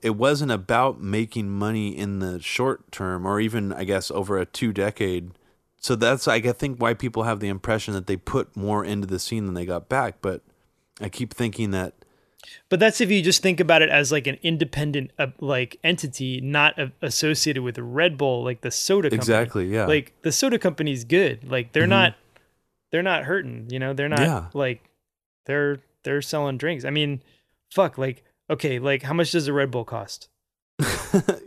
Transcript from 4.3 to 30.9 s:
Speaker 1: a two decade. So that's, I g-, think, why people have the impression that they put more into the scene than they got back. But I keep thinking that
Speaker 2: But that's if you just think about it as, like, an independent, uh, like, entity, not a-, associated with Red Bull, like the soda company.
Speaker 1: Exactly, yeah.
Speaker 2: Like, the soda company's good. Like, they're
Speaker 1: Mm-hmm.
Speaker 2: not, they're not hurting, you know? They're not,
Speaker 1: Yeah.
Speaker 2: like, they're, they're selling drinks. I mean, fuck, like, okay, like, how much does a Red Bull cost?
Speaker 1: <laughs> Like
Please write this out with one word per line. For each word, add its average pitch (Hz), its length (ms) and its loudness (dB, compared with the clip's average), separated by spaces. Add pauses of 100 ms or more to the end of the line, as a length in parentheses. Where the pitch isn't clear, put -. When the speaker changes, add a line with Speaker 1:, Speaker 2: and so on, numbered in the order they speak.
Speaker 1:
a 90 60 0
two 110 300 -4
decade. 95 560 -2 (500)
So 127 160 0
that's, 117 320 2
I 117 120 4
g-, 120 120 2
think, 135 280 -4
why 117 140 4
people 117 300 -4
have 110 160 -2
the 104 80 -4
impression 107 460 -2
that 92 120 -6
they 98 100 0
put - 400 -4
more 104 280 0
into 101 220 -4
the 92 120 -4
scene 110 260 -4
than 95 100 -4
they 87 120 -4
got 87 220 -6
back. 131 340 -2
But 90 180 -4 (600)
I 104 100 -8
keep 110 240 -8
thinking 110 380 -2
that 92 200 -2 (760)
Speaker 2:
But 185 100 2
that's 214 220 4
if 190 80 4
you 202 100 4
just 175 220 4
think 185 180 4
about 160 220 6
it 156 80 6
as, 143 220 4
like, 143 140 0
an 135 160 -2
independent, 147 760 -2
uh, 147 80 0 (140)
like, 127 420 -2
entity, 135 580 -2
not 147 380 2
a-, 135 140 -4 (100)
associated 147 640 0
with 123 140 -4
Red 139 380 0
Bull, 127 280 2
like 123 160 -4
the 127 100 -4
soda 190 400 2
company. 113 80 4
Speaker 1:
Exactly, 113 500 2
yeah. 104 180 0
Speaker 2:
Like, 151 360 2
the 160 100 0
soda 240 260 2
company's 147 460 -2
good. 131 460 2
Like, 123 220 -2
they're 156 100 4
Speaker 1:
Mm-hmm. 180 80 4
Speaker 2:
not, 190 240 6 (760)
they're 165 100 0
not 175 220 0
hurting, 131 460 -6
you 127 100 -6
know? 135 120 -4
They're 143 160 -2
not, 151 120 2
Speaker 1:
Yeah. 127 340 2
Speaker 2:
like, 131 340 -4 (580)
they're, 143 360 -2 (220)
they're 139 180 -2
selling 143 340 -2
drinks. 135 300 -4
I 139 40 -4
mean, 143 320 -6 (480)
fuck, 185 280 0
like, 131 260 -6 (240)
okay, 139 300 -2
like, 135 240 0
how 139 100 -6
much 165 200 0
does 160 140 0
a 143 60 0
Red 139 180 0
Bull 123 140 -4
cost? - 460 -10 (480)
Speaker 1:
<laughs> - 0 -
Like - 540 2 (140)